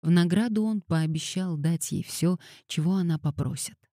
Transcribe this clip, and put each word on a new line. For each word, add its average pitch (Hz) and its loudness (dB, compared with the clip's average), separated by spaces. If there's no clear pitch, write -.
В 160 2
награду 202 4
он 220 -2
пообещал 160 -2
дать 160 -2
ей - -4
всё, - -2
чего 170 0
она 170 0
попросит. 143 -4